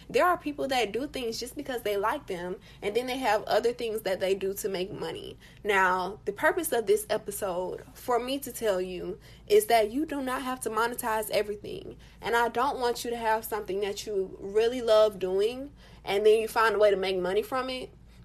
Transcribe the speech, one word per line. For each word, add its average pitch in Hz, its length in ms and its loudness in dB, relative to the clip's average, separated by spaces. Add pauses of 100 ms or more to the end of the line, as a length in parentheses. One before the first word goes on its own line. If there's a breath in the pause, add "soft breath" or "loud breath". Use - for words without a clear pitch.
There 277 180 4
are 349 120 4
people 285 300 -6
that 240 260 0
do 254 140 -2
things 233 320 -6
just - 160 -10
because 277 260 -6
they 208 160 0
like 233 300 -2
them, 180 300 -6 (240 loud breath)
and 208 140 -2
then 247 120 -2
they 254 100 -4
have 214 280 2
other 233 280 2
things 226 300 -6
that 190 160 0
they 190 160 2
do 190 180 -2
to 196 160 -4
make 190 240 -4
money. - 440 -8 (260 loud breath)
Now, 190 600 2
the 202 60 -4
purpose 320 400 0
of 233 140 0
this 208 240 2
episode, 196 720 -4 (100)
for 240 260 0
me 254 200 -4
to 254 140 -10
tell 202 260 0
you, 180 380 -6 (300 loud breath)
is 208 180 6
that 220 260 4
you 285 140 0
do 285 160 -6
not 262 220 -4
have 254 180 -4
to 226 80 -4
monetize 220 640 -2
everything. - 680 -4 (240 loud breath)
And 220 140 -2
I 233 120 4
don't 247 320 -2
want 240 240 -2
you 240 60 -6
to 233 80 -4
have 220 260 0
something 208 380 -4
that 202 240 -4
you 190 340 -4
really 226 420 0
love 214 380 6
doing, 214 520 -2 (340 loud breath)
and 208 200 2
then 220 140 8
you 220 80 -2
find 220 280 2
a 196 40 2
way 208 120 8
to 196 60 2
make 190 200 0
money 185 240 0
from 262 280 -4
it, 254 200 -8 (360 soft breath)